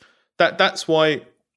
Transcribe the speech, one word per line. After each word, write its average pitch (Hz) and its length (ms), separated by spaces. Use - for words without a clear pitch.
that, 170 180
that's - 320
why, 156 340